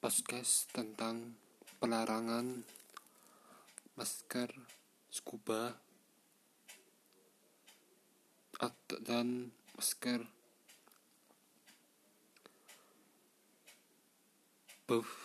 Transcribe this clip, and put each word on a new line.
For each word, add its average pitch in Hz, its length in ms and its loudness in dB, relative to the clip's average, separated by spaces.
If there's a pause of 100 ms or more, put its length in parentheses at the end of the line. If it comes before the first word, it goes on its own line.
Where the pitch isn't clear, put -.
podcast - 720 2
tentang 113 640 -2 (400)
pelarangan 117 880 2 (1400)
masker 120 480 -2 (640)
scuba 113 640 -2 (2750)
at-, - 480 -2
dan 123 480 2 (240)
masker - 480 0 (4000)
buff. 117 240 4 (120)